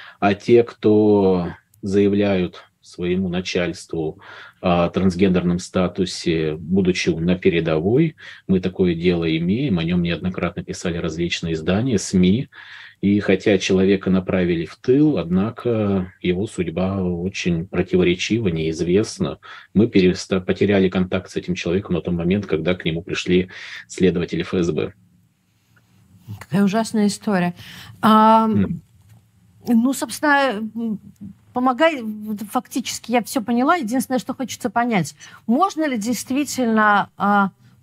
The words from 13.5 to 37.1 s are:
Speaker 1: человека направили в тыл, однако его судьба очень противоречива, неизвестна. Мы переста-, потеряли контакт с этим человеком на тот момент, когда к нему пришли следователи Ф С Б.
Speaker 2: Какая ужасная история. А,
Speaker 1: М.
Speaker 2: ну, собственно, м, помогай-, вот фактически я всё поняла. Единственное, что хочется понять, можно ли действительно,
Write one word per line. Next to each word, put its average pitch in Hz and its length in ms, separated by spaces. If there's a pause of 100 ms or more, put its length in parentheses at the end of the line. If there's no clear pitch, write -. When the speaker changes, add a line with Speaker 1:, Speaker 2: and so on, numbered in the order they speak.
Speaker 1:
человека 95 520
направили 90 560
в - 100
тыл, 139 420
однако 98 920 (100)
его 90 240
судьба 92 560
очень 90 640
противоречива, 90 840
неизвестна. 82 880 (360)
Мы 107 140
переста-, 92 520
потеряли 98 480
контакт 92 420
с - 60
этим - 180
человеком 90 400
на 80 60
тот 87 140
момент, 90 320
когда 80 280
к - 100
нему 82 180
пришли 90 460 (400)
следователи 85 540
Ф - 120
С 87 160
Б. 65 220 (1500)
Speaker 2:
Какая 202 240
ужасная 208 420
история. 185 480 (460)
А, 220 480
Speaker 1:
М. 202 340 (880)
Speaker 2:
ну, 247 240
собственно, 269 680 (140)
м, 226 260 (520)
помогай-, 262 500
вот 214 400
фактически - 680
я 240 100
всё 254 200
поняла. 247 340
Единственное, 254 440
что - 120
хочется - 380
понять, 226 440 (320)
можно 311 400
ли 254 120
действительно, 220 1200